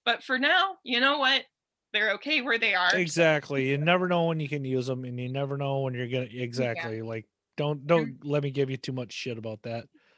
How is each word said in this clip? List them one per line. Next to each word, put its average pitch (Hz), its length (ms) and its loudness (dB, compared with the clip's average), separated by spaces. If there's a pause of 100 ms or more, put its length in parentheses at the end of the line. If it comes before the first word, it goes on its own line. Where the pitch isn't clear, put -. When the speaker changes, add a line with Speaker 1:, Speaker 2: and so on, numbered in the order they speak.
Speaker 1:
But 233 200 0
for 254 140 -2
now, 349 460 2
you 240 160 0
know 277 180 4
what? 262 260 2 (480)
They're 214 220 2
okay 277 280 -2
where 226 160 0
they 220 160 2
are. 180 180 4
Speaker 2:
Exactly. 156 760 2
You 139 100 2
never 180 300 4
know 175 180 4
when 165 140 0
you 143 80 -4
can 143 160 -4
use 131 260 0
'em, 127 140 -4
and 123 160 -8
you 123 80 -4
never 139 280 -4
know 139 260 -2
when 131 120 -2
you're 123 140 -4
gonna, 127 180 -2 (260)
Speaker 1:
Yeah. 120 120 -4
Speaker 2:
exactly. 113 380 -4
Like, 113 240 -8 (300)
don't, 147 300 -2
don't 165 80 6
Speaker 1:
And 147 300 0
Speaker 2:
let 143 180 0
me 143 80 -2
give 135 200 0
you 131 60 -4
too 131 160 -8
much 123 200 -8
shit 117 260 -8
about 110 240 -10
that. 117 240 -8 (320)